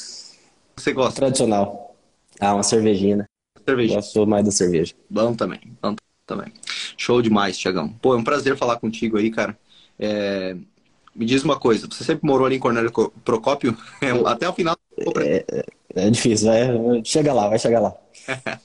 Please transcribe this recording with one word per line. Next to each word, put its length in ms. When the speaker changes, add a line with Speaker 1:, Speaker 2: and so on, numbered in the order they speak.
Speaker 1:
você 160
gosta? 300
Speaker 2:
Tradicional. 720
Ah, 160
uma 100
cervejinha, 520
né? 100
Speaker 1:
Cerveja. 300
Speaker 2:
Gosto 320
mais 160
da 80
cerveja. 420
Speaker 1:
Bom 240
também, 280
bom 140
também. 260
Show 240
demais, 360
Thiagão. 300
Pô, 120
é 40
um 80
prazer 320
falar 180
contigo 420
aí, 140
cara. 260
É... 560
Me 100
diz 180
uma 140
coisa, 320
você 140
sempre 240
morou 180
ali 120
em 20
Cornélio 320
Co-, 220
Procópio? 520
<laughs> 140
É, 100
Speaker 2:
Eu 160
Speaker 1:
até 220
o 40
final 240
ficou 160
pra 120
Speaker 2:
É, 240
é, 160
é 140
difícil, 380
vai, 580
chega 260
lá, 160
vai 100
chegar 220
lá. 160
Speaker 1:
<laughs> 380